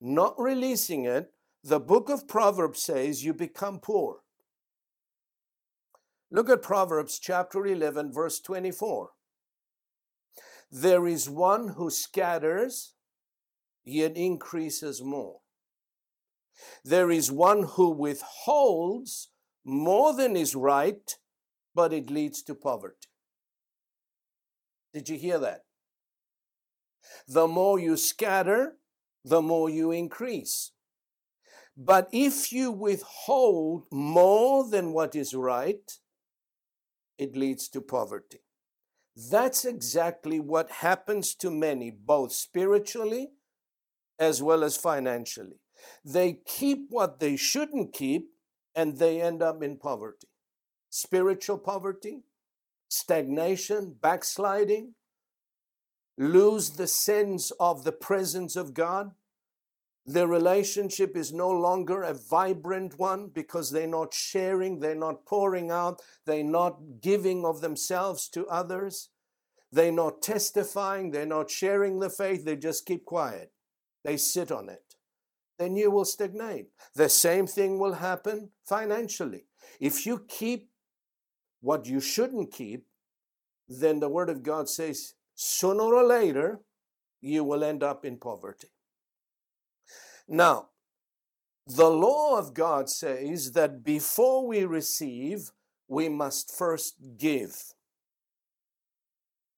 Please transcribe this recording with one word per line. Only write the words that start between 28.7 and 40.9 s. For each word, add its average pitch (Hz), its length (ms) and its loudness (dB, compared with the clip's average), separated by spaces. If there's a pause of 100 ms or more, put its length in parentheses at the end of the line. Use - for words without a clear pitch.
the 160 180 4
more 160 280 2
you 160 220 0
increase. 175 800 -6 (1040)
But 185 360 4
if 269 400 0
you 254 200 -2
withhold 196 1200 0
more 196 760 6
than 185 260 -2
what 160 200 0
is 139 220 -4
right, 131 640 -2 (1200)
it 135 180 -6
leads 135 340 -2
to 135 120 -8
poverty. 107 600 -6 (760)
That's 202 500 0
exactly 160 720 -2
what 156 320 0
happens 185 640 -2